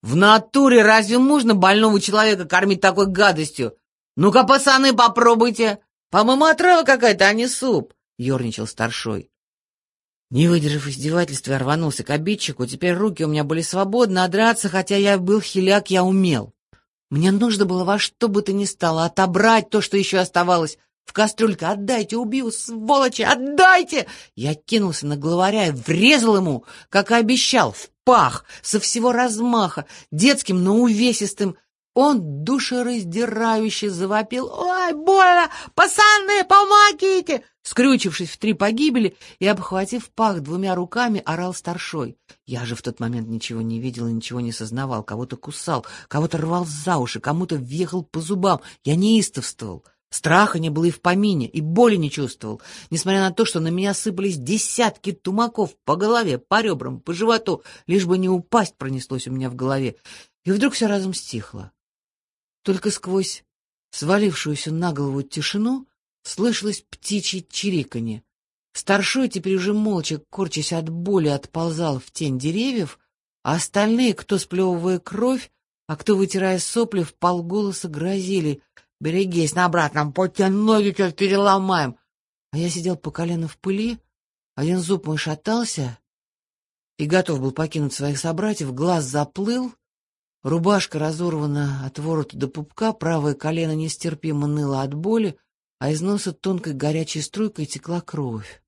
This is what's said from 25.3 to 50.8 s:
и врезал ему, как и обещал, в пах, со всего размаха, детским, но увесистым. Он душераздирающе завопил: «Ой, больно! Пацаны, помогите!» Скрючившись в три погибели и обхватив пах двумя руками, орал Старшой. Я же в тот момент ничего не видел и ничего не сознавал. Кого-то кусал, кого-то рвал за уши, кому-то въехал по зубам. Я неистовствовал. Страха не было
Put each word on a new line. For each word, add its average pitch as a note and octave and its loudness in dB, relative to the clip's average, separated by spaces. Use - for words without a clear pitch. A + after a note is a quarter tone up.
и D#3 0
врезал G#3 2
ему, D#3 -2
как G3 0
и - 4
обещал, A#3 2
в - -16
пах, F#3 4
со - -2
всего A#3+ -2
размаха, A#3 0
детским, F#3 0
но G3 4
увесистым. G#3+ 0
Он F#3+ 2
душераздирающе A3 -2
завопил: G#3+ -4
«Ой, F4+ -2
больно! F4 6
Пацаны, G4+ 4
помогите!» G4 4
Скрючившись G#3 0
в - -16
три A3 0
погибели A3+ 0
и F#3 0
обхватив G3 -4
пах G3+ -2
двумя F3+ -4
руками, G#3 -2
орал F3 -4
Старшой. E3 -8
Я A#2+ -8
же A#2 -6
в - -14
тот A#2+ -10
момент A#2 -6
ничего A2+ -8
не A2+ -6
видел A#2 -8
и A#2 -4
ничего A#2 -6
не A#2 -6
сознавал. A#2 -8
Кого-то A#2 -10
кусал, D3 -6
кого-то D#3 -2
рвал E3+ -2
за D#3 -2
уши, A#2 -4
кому-то E3 -4
въехал D3+ -6
по - -10
зубам. F3+ 0
Я D3 0
неистовствовал. E3+ 0
Страха F3 2
не D#3+ -2
было D#3 0